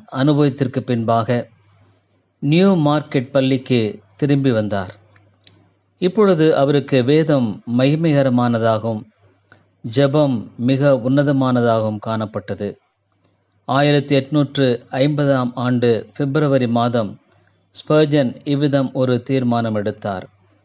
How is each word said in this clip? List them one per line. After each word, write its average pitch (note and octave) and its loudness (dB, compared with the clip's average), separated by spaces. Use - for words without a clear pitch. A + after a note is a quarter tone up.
அனுபவத்திற்கு C3+ 0
பின்பாக A#2 -2
நியூ F3+ 4
மார்க்கெட் D3 0
பள்ளிக்கு C3 0
திரும்பி C#3 0
வந்தார். G2+ -4
இப்பொழுது F3+ 2
அவருக்கு C#3 2
வேதம் C#3 0
மகிமைகரமானதாகவும், B2 0
ஜெபம் C#3 0
மிக C3+ 2
உன்னதமானதாகவும் B2 0
காணப்பட்டது. G#2 -8
ஆயிரத்தி C#3+ 2
எட்நூற்று C3+ 0
ஐம்பதாம் C#3 0
ஆண்டு A#2+ 0
பிப்ரவரி C#3 0
மாதம் A#2 -2
ஸ்பர்ஜன் D3 0
இவ்விதம் C#3 0
ஒரு B2+ 0
தீர்மானம் A#2 -2
எடுத்தார். G2+ -6